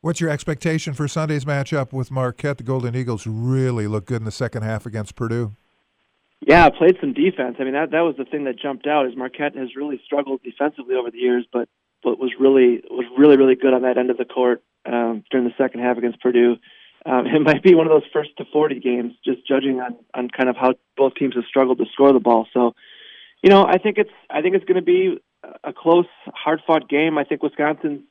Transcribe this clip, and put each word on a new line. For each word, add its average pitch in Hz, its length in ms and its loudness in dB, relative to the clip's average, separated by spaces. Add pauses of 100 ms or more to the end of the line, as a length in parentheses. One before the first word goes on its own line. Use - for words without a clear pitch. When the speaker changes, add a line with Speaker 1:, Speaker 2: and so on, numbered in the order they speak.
Speaker 1:
What's 160 180 -4
your 160 120 -2
expectation 156 640 -4
for 147 120 -4
Sunday's 151 380 -4
matchup 139 480 -4
with 131 180 -6
Marquette? 131 460 -4
The 113 80 -16
Golden 123 320 -4
Eagles 117 300 -6
really 120 600 -2
looked 107 220 -6
good 117 140 -4
in - 20 -12
the 110 60 -6
second 117 320 -8
half 110 240 -6
against 107 280 -10
Purdue. 113 400 -6 (880)
Speaker 2:
Yeah, 165 300 6
played 170 320 4
some 139 100 -4
defense. 131 480 -2
I 135 40 -4
mean, 131 100 -4
that, 147 160 -4
that 156 100 0
was 160 160 -2
the 135 80 -8
thing 147 200 -8
that 127 140 -6
jumped 139 280 -8
out, 147 200 0
is 120 80 -8
Marquette 131 420 -8
has 127 200 -10
really 139 300 -10
struggled 135 360 -4
defensively 131 520 -6
over 120 160 -4
the 113 80 -20
years, 123 340 0
but, 117 160 -4 (340)
but 123 160 -2
was 127 220 -6
really, 131 500 4
was 123 140 -6 (140)
really, 143 180 8
really 131 200 6
good 131 180 2
on 127 80 0
that 127 160 0
end 127 100 0
of 120 80 -2
the 127 80 -4
court, 123 380 0 (240)
um, 117 440 -4
during 127 160 0
the 117 120 -4
second 123 220 -2
half 123 180 0
against 120 220 -4
Purdue. 120 360 4 (480)
Um, 127 220 0
<laughs> - 80 -2
it 151 80 2
might 147 200 2
be 185 120 8
one 160 120 4
of 156 40 -2
those 151 200 -2
first 147 280 -4
to 143 140 -14
forty 147 280 0
games, 120 320 -4 (100)
just 123 240 -6
judging 135 340 -2
on, 123 160 -10 (180)
on 123 160 -6
kind 131 180 -2
of 120 80 -2
how 127 180 0 (220)
both 135 180 2
teams 127 200 -4
have 117 120 -4
struggled 131 300 0
to 120 160 -4
score 139 220 4
the 123 60 4
ball. 113 340 2
So, 120 200 2 (680)
you 185 80 6
know, 196 160 8
I 180 100 2
think 208 220 -2
it's, 208 120 -2 (200)
I 147 100 -4
think 180 140 -2
it's 190 100 0
gonna 185 160 0
be 180 380 0 (460)
a 147 80 -10
close, 170 340 2 (200)
hard-fought 156 640 -2
game. 151 300 0
I 143 60 -2
think 143 180 -6
Wisconsin 147 680 -4